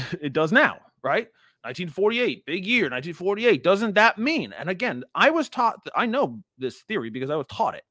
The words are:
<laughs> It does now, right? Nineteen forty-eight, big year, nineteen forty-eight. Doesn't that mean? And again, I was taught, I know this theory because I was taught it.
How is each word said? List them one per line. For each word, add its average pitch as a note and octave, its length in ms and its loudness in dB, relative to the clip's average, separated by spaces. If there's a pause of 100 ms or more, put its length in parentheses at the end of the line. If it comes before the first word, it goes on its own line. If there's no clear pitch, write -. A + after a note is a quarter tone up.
<laughs> - 180 -8
It C#3+ 100 -4
does D#3 200 2
now, F#3+ 280 2 (220)
right? A3+ 260 -2 (340)
Nineteen D3+ 280 -8
forty-eight, G#3+ 560 0
big F3+ 180 -6
year, G#3+ 240 2
nineteen C3 240 -6
forty-eight. G3+ 500 2
Doesn't G3 340 2
that A3 200 6
mean? G#3+ 380 -2
And C#3 160 -8
again, F#3+ 340 -6 (100)
I G#3 140 6
was D#4+ 220 0
taught, - 440 -2
I G#3 120 0
know F#3+ 360 -2 (140)
this B2+ 240 -8
theory C3+ 300 -6
because B2+ 180 -8
I D3 80 -2
was C#3+ 140 -4
taught F3 240 -2
it. D2 160 -16